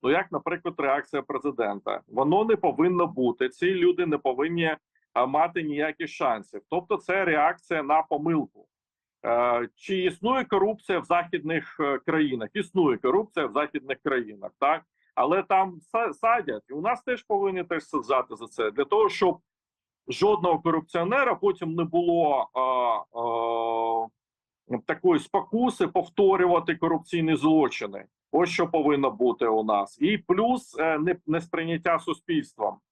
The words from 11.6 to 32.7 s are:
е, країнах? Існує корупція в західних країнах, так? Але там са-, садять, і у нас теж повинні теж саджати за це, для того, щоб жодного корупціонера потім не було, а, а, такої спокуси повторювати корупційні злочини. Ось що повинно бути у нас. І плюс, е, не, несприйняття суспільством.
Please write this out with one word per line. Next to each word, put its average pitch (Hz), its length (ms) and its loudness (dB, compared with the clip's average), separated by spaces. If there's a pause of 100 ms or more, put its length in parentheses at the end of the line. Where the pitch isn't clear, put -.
е, 143 180 0
країнах? 143 560 -2
Існує 170 440 2
корупція 170 480 0
в 104 60 -6
західних 139 520 -4
країнах, 107 540 -4
так? 156 240 0 (320)
Але 156 280 2
там 190 360 0 (160)
са-, 226 180 0
садять, 185 580 -2
і - 20 -12
у 147 80 -8
нас 226 220 -2
теж 247 200 -6
повинні 196 420 -2
теж 165 200 -6
саджати 127 520 -2
за 113 100 -16
це, 110 240 -4
для 131 140 -2
того, 208 240 2
щоб 180 300 0 (680)
жодного 175 500 2
корупціонера 170 760 0
потім 180 400 -2
не 170 100 -2
було, 160 680 2
а, 127 60 -2 (2250)
а, 117 120 -6
такої 165 340 2
спокуси 214 680 -2
повторювати 175 880 2
корупційні 160 640 0
злочини. 123 680 2 (280)
Ось 170 180 2
що 170 180 0
повинно 147 420 2
бути 117 360 0
у 110 180 2
нас. 101 360 -2
І 196 180 2
плюс, 233 600 -2
е, 160 200 0
не, 175 180 0 (100)
несприйняття 165 720 -2
суспільством. 123 800 -4 (160)